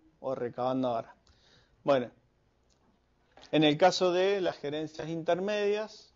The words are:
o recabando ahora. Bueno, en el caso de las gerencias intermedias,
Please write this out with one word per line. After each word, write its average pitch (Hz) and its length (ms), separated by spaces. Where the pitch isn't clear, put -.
o 131 120
recabando 127 540
ahora. 117 260
Bueno, 131 260
en 151 120
el 151 140
caso 180 340
de 190 300
las - 160
gerencias 151 520
intermedias, 202 1080